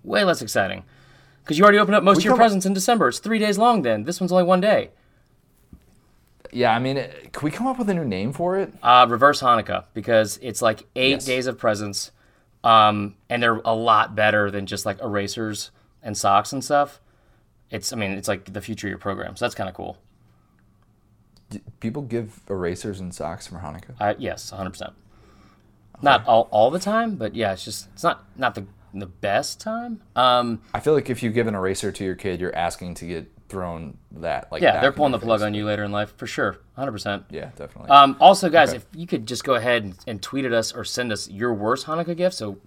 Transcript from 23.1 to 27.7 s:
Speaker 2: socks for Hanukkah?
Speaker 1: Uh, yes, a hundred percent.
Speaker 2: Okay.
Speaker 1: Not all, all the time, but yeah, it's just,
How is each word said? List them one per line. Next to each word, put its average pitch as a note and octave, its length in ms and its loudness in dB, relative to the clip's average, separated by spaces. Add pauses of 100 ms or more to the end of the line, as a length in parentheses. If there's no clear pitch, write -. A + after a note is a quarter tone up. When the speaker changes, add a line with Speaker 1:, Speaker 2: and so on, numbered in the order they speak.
Speaker 2:
socks D#2+ 320 -10
for F2+ 100 -16
Hanukkah? E2 420 -14
Speaker 1:
Uh, G#2 200 0
yes, - 340 -10
a G2 40 -16
hundred F#2 140 -8
percent. F#2 220 -14 (1040)
Speaker 2:
Okay. - 80 -14
Speaker 1:
Not C3 240 4
all, A#2 240 4
all G#2+ 200 4
the E3+ 80 -2
time, G#3+ 380 -2
but A2+ 180 -8
yeah, G#2 180 -2
it's F#2 120 -10
just, - 300 -12